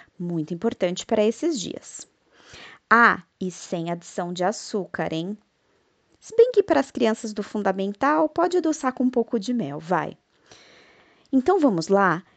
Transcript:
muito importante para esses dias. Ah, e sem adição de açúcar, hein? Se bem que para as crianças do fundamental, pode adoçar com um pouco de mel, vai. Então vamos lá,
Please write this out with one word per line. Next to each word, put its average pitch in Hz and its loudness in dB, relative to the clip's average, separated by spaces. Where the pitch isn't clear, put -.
muito 175 -6
importante 185 -4
para 214 0
esses 240 -2
dias. - -12
Ah, 220 6
e 185 -6
sem 170 -8
adição 175 -8
de 180 -4
açúcar, 180 -4
hein? 175 -6
Se - -20
bem 480 8
que 415 4
para 311 2
as 277 -2
crianças 220 -2
do 202 -6
fundamental, 208 0
pode 349 0
adoçar 302 -2
com 262 -2
um 254 2
pouco 233 -2
de 247 -4
mel, 147 -4
vai. 160 -2
Então 269 4
vamos 202 2
lá, 196 4